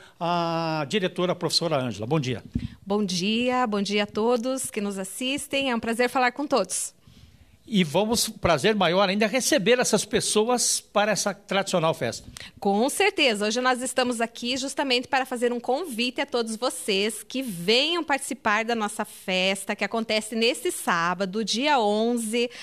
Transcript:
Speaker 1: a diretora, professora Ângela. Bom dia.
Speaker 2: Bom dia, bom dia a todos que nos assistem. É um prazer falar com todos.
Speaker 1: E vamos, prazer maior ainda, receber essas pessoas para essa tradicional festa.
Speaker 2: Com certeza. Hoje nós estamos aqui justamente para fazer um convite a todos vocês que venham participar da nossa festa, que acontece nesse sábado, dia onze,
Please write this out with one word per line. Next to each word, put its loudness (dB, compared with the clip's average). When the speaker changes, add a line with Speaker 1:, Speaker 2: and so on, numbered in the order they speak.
Speaker 1:
a 0
diretora, 0
professora 0
Ângela. -2
Bom 2
dia. -4
Speaker 2:
Bom 0
dia, 0
bom 0
dia 0
a -8
todos -2
que -6
nos -4
assistem. -4
É 0
um -2
prazer 0
falar 2
com -6
todos. 0
Speaker 1:
E 2
vamos, 0
prazer 2
maior 4
ainda, 2
receber 4
essas 2
pessoas 0
para 0
essa -2
tradicional 0
festa. -6
Speaker 2:
Com 2
certeza. 2
Hoje 0
nós 2
estamos 0
aqui -4
justamente 0
para 2
fazer 0
um -4
convite -2
a -2
todos -2
vocês -2
que -8
venham 0
participar -2
da 0
nossa -4
festa, -2
que -4
acontece -2
nesse 0
sábado, 0
dia 2
onze, 0